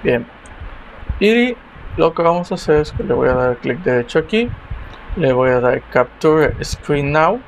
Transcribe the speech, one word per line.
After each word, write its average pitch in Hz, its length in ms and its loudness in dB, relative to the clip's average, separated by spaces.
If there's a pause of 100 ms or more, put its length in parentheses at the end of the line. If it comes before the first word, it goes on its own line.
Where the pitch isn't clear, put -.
Bien. 120 220 0 (920)
Y 233 360 4 (420)
lo 165 160 4
que 170 80 -4
vamos 170 300 0
a 190 40 -4
hacer 151 260 2
es 147 100 -4
que - 120 -6
le - 100 -2
voy 127 160 2
a 127 40 2
dar 127 240 0
clic 127 220 -4
derecho 123 400 0
aquí. 214 300 -2 (680)
Le 143 160 2
voy 127 180 2
a 127 100 4
dar 127 220 2 (100)
Capture 156 640 2 (100)
Screen 143 480 -2
Now. 160 240 2 (120)